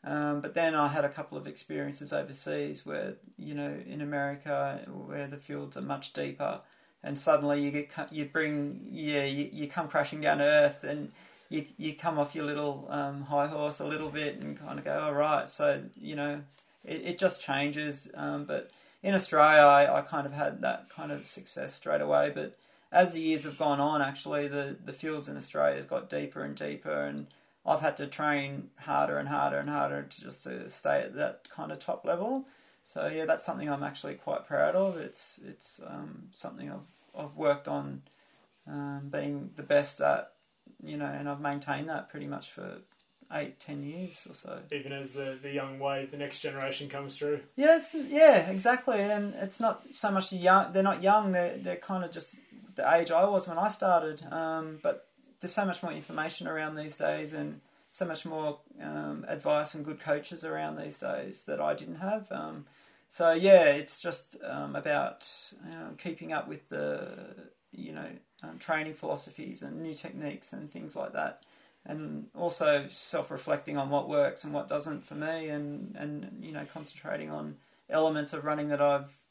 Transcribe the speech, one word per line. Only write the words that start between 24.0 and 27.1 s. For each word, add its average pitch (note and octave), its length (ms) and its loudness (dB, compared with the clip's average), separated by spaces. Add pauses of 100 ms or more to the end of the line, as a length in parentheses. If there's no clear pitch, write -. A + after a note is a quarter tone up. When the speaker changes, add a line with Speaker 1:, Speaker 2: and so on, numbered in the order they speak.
Speaker 1:
actually, C#3+ 460 -2
the, C#3 360 -4
the B2+ 100 -10
fields D3+ 340 -6
in - 100 -8
Australia - 400 2
have C#2 120 -10
got - 200 -4
deeper D2 340 -6
and C#2+ 120 -8
deeper, G#2 500 -4
and D2 220 -6 (380)